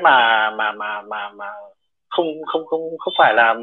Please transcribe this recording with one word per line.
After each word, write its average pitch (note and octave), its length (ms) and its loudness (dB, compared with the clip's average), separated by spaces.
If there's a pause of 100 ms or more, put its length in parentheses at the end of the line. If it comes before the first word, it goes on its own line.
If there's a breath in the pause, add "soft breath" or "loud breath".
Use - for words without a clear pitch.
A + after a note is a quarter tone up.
mà, A#2 480 4
mà, G#2+ 200 -2
mà, G#2 300 -8
mà, G#2 280 -10
mà G3+ 160 -14 (640)
không, F3 180 -2 (180)
không, D#3+ 200 -6
không, D#3+ 160 -4 (180)
không F#3 180 -8
phải C#3 160 4
là A2+ 300 4